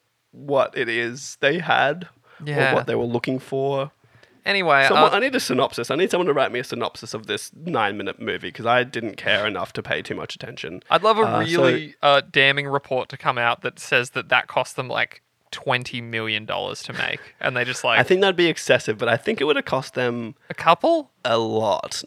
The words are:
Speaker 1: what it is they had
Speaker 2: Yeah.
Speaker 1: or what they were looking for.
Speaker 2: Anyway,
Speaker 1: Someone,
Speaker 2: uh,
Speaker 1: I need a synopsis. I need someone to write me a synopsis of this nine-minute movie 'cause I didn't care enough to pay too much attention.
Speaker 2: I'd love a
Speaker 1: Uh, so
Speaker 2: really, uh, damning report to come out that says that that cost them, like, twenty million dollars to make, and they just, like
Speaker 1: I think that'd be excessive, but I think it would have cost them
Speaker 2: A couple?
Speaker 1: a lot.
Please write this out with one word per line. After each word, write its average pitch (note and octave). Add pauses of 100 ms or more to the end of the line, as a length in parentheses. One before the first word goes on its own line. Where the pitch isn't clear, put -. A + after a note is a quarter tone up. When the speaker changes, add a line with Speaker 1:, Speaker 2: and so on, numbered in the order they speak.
(320)
Speaker 1:
what C3+
it B2
is A#2
they D3
had D3+ (360)
Speaker 2:
Yeah. C#3+
Speaker 1:
or -
what A#2
they A#2
were A#2
looking A#2+
for. C#3 (540)
Speaker 2:
Anyway, E3
Speaker 1:
Someone, D#3
Speaker 2:
uh, F#3+
Speaker 1:
I -
need C4+
a C#4
synopsis. -
I B2+
need F#3
someone F3+
to C#3+
write A#2+
me B2
a B2
synopsis -
of A2
this G#2+
nine-minute G#2
movie F2+
'cause A2+
I B2
didn't A#2
care G#2
enough F#2
to -
pay D#2
too -
much -
attention. -
Speaker 2:
I'd E3
love G#3+
a A3
Speaker 1:
Uh, G#3+ (140)
so E3
Speaker 2:
really, C3
uh, C#3+ (100)
damning C#3
report C3+
to -
come C3
out A#2
that -
says B2
that B2
that B2+
cost -
them, B2+
like, A#2 (280)
twenty B2
million A2
dollars F#2+
to -
make, - (200)
and C3
they B2
just, B2
like A#2
Speaker 1:
I B2
think F#3
that'd F#3+
be F3
excessive, B2
but A#2
I A#2
think G#3+
it C3+
would D3+
have C4+
cost -
them A#2+ (160)
Speaker 2:
A -
couple? D4 (140)
Speaker 1:
a A#2
lot. A2